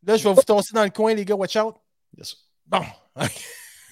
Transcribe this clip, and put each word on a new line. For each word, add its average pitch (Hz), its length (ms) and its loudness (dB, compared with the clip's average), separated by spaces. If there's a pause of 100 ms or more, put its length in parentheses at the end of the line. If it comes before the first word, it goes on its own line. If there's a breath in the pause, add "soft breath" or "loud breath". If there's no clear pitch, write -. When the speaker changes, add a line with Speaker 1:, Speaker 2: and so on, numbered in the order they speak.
Speaker 1:
Là, 208 120 2
je 220 120 2
vais 196 60 4
vous 220 80 8
tasser 208 320 2
dans 214 100 2
le 196 60 -2
coin, 220 240 0
les 208 100 -6
gars. 202 120 -2
Watch 190 200 -4
out. 220 200 -2 (420)
Speaker 2:
Yes. - 180 -16 (300)
Speaker 1:
Bon. 180 160 -2 (340)
<laughs> 143 60 -8 (680 loud breath)